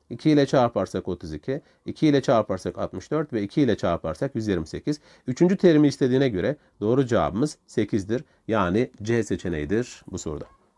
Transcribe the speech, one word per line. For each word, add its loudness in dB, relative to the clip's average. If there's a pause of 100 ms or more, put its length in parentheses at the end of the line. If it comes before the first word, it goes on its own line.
(120)
İki -2
ile 6
çarparsak 0
otuz -8
iki, -8 (240)
iki -2
ile 4
çarparsak 0
altmış -8
dört -4
ve -2
iki -2
ile 2
çarparsak -4
yüz -6
yirmi 0
sekiz. -6 (280)
Üçüncü 2
terimi 6
istediğine 2
göre -2 (220)
doğru 2
cevabımız 0 (100)
sekizdir. -2 (240)
Yani 0 (100)
C 0
seçeneğidir -4
bu -6
soruda. -10 (320)